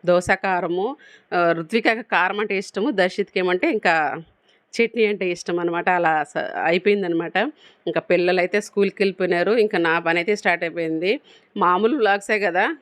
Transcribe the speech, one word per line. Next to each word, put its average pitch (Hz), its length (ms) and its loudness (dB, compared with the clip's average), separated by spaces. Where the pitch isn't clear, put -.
దోస 180 260 2
కారము, 185 540 -2
ఆ, 175 200 2
రుత్వికకి 220 500 -2
కారం 190 380 0
అంటే 196 180 -4
ఇష్టము, 202 320 -4
దర్శిత్కి 190 480 -2
ఏమంటే 180 320 0
ఇంకా 208 240 2
చట్నీ 226 320 0
అంటే 196 240 -2
ఇష్టం 175 280 -6
అనమాట. 170 300 -2
అలా 160 360 2
స-, - 260 -6
అయిపోయిందనమాట. 170 760 0
ఇంకా 170 140 -2
పిల్లలైతే 180 600 2
స్కూల్కి 202 340 -2
వెళ్ళిపోయినారు. 180 580 0
ఇంకా 214 260 2
నా 170 200 2
పని 165 200 0
అయితే 208 180 0
స్టార్ట్ 180 280 0
అయిపోయింది. 165 480 -2
మామూలు 202 400 2
వ్లాగ్సే 208 420 0
కదా 190 260 0